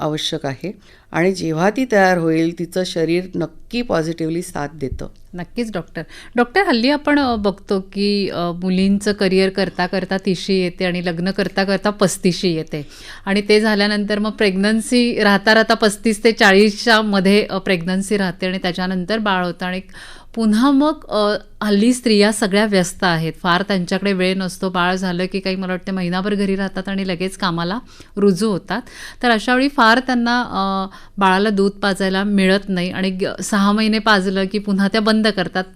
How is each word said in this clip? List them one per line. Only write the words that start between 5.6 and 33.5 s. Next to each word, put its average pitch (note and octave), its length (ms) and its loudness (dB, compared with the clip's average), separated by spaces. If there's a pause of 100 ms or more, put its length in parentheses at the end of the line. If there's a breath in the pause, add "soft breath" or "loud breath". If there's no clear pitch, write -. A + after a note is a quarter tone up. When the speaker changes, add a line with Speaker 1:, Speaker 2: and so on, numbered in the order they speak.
Speaker 2:
डॉक्टर. E3 300 -10 (340 loud breath)
डॉक्टर, B3 320 2
हल्ली B3 220 2
आपण, D4 280 2
अ, B3+ 180 0
बघतो G3 440 -2
की, G3+ 480 -2
अ, F3 240 -4
मुलींचं F#3+ 600 0
करिअर F#3+ 360 2
करता F#3 380 -2
करता F#3 300 -4
तीशी F#3+ 380 -2
येते F3+ 300 -2
आणि F3+ 220 -2
लग्न F3 240 -2
करता G3 340 -2
करता G3 260 0
पस्तीशी F#3+ 580 0
येते D#3+ 380 -4 (400 loud breath)
आणि G3 220 0
ते G#3+ 120 6
झाल्यानंतर G#3 580 0
मग G#3 120 -2
प्रेग्नन्सी G#3+ 920 0
राहता G3+ 320 4
राहता A3 200 4
पस्तीस G#3+ 500 0
ते A3+ 80 6
चाळीसच्या G#3+ 680 4
मध्ये, G3+ 480 4
अ, F#3+ 80 -4
प्रेग्नन्सी F#3+ 580 -2
राहते F#3 300 -2
आणि F#3 120 -4
त्याच्यानंतर F#3 600 -4
बाळ F#3+ 280 0
होतं F3 200 -6
आणि F#3 140 -6 (540 loud breath)
पुन्हा A3+ 360 2
मग, D4+ 380 2
अ, G#3 280 0 (260)
हल्ली G#3 300 4
स्त्रिया G#3+ 400 4
सगळ्या G#3 340 0
व्यस्त F#3+ 380 0
आहेत, D#3+ 280 0 (100)
फार F3+ 200 2
त्यांच्याकडे F#3+ 500 -2
वेळ F#3 240 0
नसतो. F#3+ 340 -4
बाळ F3+ 240 0
झालं F#3 320 -2
की F#3+ 140 -4
काही, F#3+ 160 -4
मला F#3 160 -4
वाटतं, F#3 200 -6
महिनाभर F#3 420 -2
घरी G3 220 -2
राहतात G3 320 -4
आणि G3 200 -4
लगेच F#3 280 -4
कामाला F3 420 -2 (380 loud breath)
रुजू G3+ 340 -4
होतात. F#3+ 320 -6 (400 loud breath)
तर B3 80 0
अशा A#3 240 0
वेळी C4 140 0
फार A#3 300 4
त्यांना, B3 420 0
अ, F#3+ 580 -4 (200 loud breath)
बाळाला G3 320 4
दूध G3 220 2
पाजायला G3 520 -2
मिळत G3 440 2
नाही F3+ 220 -2
आणि F#3+ 200 -2
ग-, F#3 320 -6
सहा G3+ 300 2